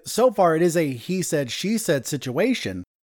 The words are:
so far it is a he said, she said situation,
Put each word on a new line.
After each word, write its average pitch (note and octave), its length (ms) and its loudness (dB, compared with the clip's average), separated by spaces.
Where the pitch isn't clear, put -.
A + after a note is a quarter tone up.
so B3 260 2
far F3+ 240 4
it D#3+ 60 2
is E3+ 160 2
a D#3 160 2
he F3 300 -4
said, C#3+ 280 -2
she G#3+ 280 -2
said C#3+ 260 0
situation, B2+ 800 -2